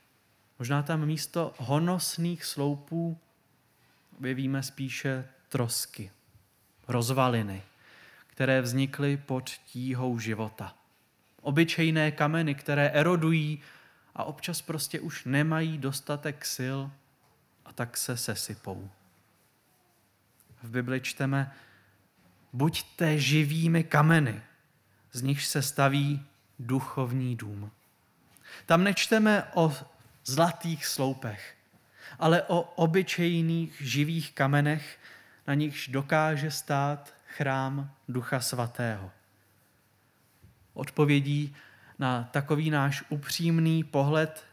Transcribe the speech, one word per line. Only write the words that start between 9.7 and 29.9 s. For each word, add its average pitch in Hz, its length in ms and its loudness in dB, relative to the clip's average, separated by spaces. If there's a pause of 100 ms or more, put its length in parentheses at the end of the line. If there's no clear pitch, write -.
života. 107 560 -6 (680)
Obyčejné 160 680 2
kameny, 151 440 0
které 143 360 2
erodují 156 720 2 (520)
a - 100 -6
občas 160 380 -8
prostě 160 380 -6
už - 240 -10
nemají 156 540 0
dostatek 143 680 -6 (100)
sil 131 220 -4 (840)
a - 80 -20
tak 120 240 -8
se 123 200 -4
sesypou. 98 760 -8 (1700)
V 117 80 -12
Bibli 127 300 -2
čteme: 139 520 -2 (1000)
„Buďte 151 640 0
živými 156 680 2
kameny, 151 580 4 (720)
z 120 100 -8
nichž 139 240 -2
se 143 160 0
staví 143 640 2 (320)
duchovní 127 760 -2
dům.“ 104 340 -10 (960)
Tam 175 180 6
nečteme 214 600 4 (100)
o 160 200 4 (500)